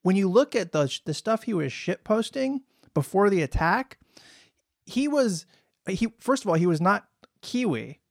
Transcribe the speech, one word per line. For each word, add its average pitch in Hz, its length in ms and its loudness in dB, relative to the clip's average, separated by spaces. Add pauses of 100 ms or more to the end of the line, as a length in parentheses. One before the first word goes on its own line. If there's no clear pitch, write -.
when 185 140 2
you 196 120 2
look 233 280 2
at 180 160 -2
the, 143 200 0 (120)
the 151 100 -4
stuff 220 300 -4
he 226 100 -4
was 147 180 -2
shitposting 262 880 -4 (320)
before 190 360 2
the 180 120 2
attack, 170 560 -2 (880)
he 269 200 -2
was, 254 400 0 (400)
he, 196 220 -2 (100)
first 262 260 0
of 208 40 -2
all, 165 60 2
he 170 120 4
was 165 140 2
not 196 260 0 (340)
Kiwi 143 600 -4 (100)